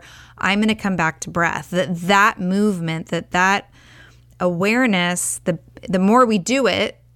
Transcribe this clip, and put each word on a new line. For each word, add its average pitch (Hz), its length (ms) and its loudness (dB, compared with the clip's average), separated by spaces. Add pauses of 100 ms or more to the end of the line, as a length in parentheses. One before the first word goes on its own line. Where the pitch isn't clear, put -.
(380)
I'm 196 240 0
gonna 220 140 2
come 202 200 -4
back 160 260 -2
to 160 100 -12
breath.'" 165 400 -2
That, 175 300 -2
that 202 380 2
movement, 180 680 -2
that, - 240 -6
that 190 400 0 (680)
awareness, 180 1040 0
the, 170 120 -2 (320)
the 185 100 0
more 214 240 6
we 220 140 2
do 233 300 0
it, 196 320 -2 (160)